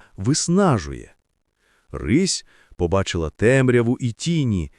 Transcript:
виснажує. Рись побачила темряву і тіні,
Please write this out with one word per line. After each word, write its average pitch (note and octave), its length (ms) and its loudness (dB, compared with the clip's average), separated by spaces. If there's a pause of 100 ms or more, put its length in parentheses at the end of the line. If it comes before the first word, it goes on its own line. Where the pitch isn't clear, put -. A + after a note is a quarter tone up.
(160)
виснажує. G#2+ 960 0 (760)
Рись C3+ 560 -2 (300)
побачила F2 540 -2
темряву B2 680 2
і A#2+ 120 -4
тіні, A#2+ 680 -2